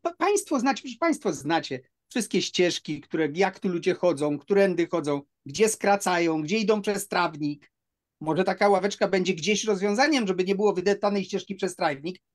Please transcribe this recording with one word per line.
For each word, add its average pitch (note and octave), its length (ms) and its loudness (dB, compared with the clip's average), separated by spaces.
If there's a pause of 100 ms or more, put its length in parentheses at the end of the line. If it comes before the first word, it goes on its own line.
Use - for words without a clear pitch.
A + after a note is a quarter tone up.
pa-, E4+ 120 -4
państwo F#4+ 460 0
znacie, B3+ 220 0
przecież B3+ 160 -14
państwo D4 360 0
znacie C#3+ 480 -4 (280)
wszystkie G3+ 320 -2
ścieżki, D#3+ 600 -2
które, D#3+ 320 -4
jak F#3+ 260 0
tu G3 100 -2
ludzie F3 240 0
chodzą, D3 460 0
którędy F#3+ 480 2
chodzą, D3 340 -2 (240)
gdzie E3+ 240 2
skracają, F3 720 2
gdzie E3 160 -2
idą G#3+ 240 2
przez G3 260 -4
trawnik. D3+ 640 -4 (500)
Może D#3 220 0
taka G3 260 2
ławeczka G3 380 2
będzie F#3 260 0
gdzieś F#3 300 -2
rozwiązaniem, G#3+ 640 2
żeby F#3 160 -2
nie G3 120 0
było G3+ 180 2
wydeptanej G3 520 0
ścieżki G3 300 -8
przez F#3 200 -4
trawnik, D#3+ 460 -4 (140)